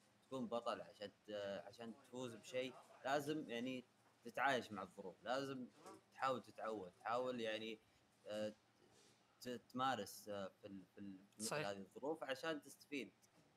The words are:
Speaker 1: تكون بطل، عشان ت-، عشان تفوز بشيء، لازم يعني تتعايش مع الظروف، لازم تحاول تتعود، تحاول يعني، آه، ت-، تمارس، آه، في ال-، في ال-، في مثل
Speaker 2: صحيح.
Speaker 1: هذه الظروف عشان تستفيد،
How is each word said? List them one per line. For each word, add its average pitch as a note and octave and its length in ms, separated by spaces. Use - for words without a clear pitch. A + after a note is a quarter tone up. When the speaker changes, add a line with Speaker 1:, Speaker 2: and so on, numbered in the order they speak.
Speaker 1:
تكون B2+ 220
بطل، A2+ 320
عشان G2 300
ت-، G2+ 400
عشان A2+ 300
تفوز B2 380
بشيء، B2+ 400
لازم D3 460
يعني B2 340
تتعايش A#2+ 480
مع G2 100
الظروف، F#2 400
لازم C3 440
تحاول C3 280
تتعود، G#2 480
تحاول B2 500
يعني، A2 400
آه، G#2+ 280
ت-، B2 200
تمارس، B2 560
آه، G2+ 240
في G#2 60
ال-، F#2+ 160
في G2+ 60
ال-، G2 180
في G#2+ 60
مثل A2 80
Speaker 2:
صحيح. D3+ 180
Speaker 1:
هذه G2+ 100
الظروف C#3 460
عشان D#3+ 380
تستفيد، C3+ 500